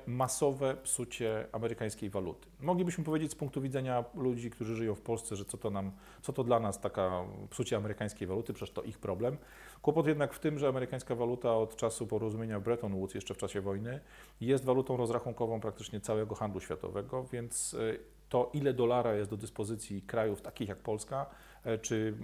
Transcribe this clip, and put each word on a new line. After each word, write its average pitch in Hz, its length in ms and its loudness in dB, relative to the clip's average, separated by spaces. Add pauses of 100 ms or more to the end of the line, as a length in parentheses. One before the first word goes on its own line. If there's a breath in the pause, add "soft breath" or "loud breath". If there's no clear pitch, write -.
masowe 131 760 2
psucie 113 680 -2
amerykańskiej 110 580 -2
waluty. 95 380 -4 (120)
Moglibyśmy 175 440 2
powiedzieć 156 280 0
z - 40 -10
punktu 139 260 -2
widzenia 131 440 0 (100)
ludzi, 123 340 0
którzy 113 260 -4
żyją 110 200 0
w - 60 -8
Polsce, 110 340 -2
że 98 100 -6
co - 120 -8
to 110 120 -2
nam, 98 220 -2 (300 loud breath)
co 131 120 -4
to 131 100 0
dla 117 160 6
nas 104 200 0
taka 92 440 0 (260)
psucie 120 280 0
amerykańskiej 104 500 -2
waluty, 104 260 -2
przecież 98 200 -10
to 107 100 -6
ich 110 160 -10
problem. 110 380 0 (440 loud breath)
Kłopot 151 260 4
jednak 147 260 2
w - 60 -14
tym, 151 200 0
że 143 80 4
amerykańska 127 480 0
waluta 120 420 4
od 110 180 2
czasu 113 320 0
porozumienia 110 520 0
Bretton 107 360 0
Woods, 95 200 -2
jeszcze - 180 -6
w - 40 -6
czasie 101 240 -2
wojny, 104 380 -4 (420 loud breath)
jest 131 240 4
walutą 131 320 4
rozrachunkową 117 640 0
praktycznie 107 420 -6
całego 107 340 0
handlu 98 260 -2
światowego, 101 640 -4
więc, 120 500 -4
e, 113 240 0 (320)
to, 123 240 4
ile 139 200 4
dolara 120 400 4
jest 104 160 2
do 107 80 -2
dyspozycji 104 640 -4
krajów 110 400 2
takich - 280 -4
jak 95 80 -6
Polska, 135 480 -4 (380 loud breath)
e, 113 140 0
czy 110 360 2 (100)